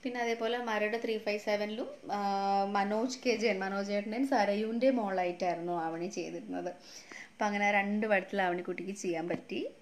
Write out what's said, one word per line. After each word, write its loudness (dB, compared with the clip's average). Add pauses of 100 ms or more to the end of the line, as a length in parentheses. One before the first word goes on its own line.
പിന്നെ -4
അതേപോലെ 0 (100)
മരട് 0
ത്രീ 0 (100)
ഫൈവ് -2
സെവനിലും, -2 (300)
ആ, -2 (560)
മനോജ് 0
കെ 4
ജയൻ, 2
മനോജ് -2
ചേട്ടൻ്റെയും 0
സരയുവിൻ്റെയും 4
മോളായിട്ടായിരുന്നു 0 (100)
ആവണി -4 (100)
ചെയ്തിരുന്നത്. -6 (600)
അപ്പം 0
അങ്ങനെ 2 (140)
രണ്ട് 2
പടത്തിൽ 2
ആവണിക്കുട്ടിക്ക് -2
ചെയ്യാൻ -2
പറ്റി. -6 (220)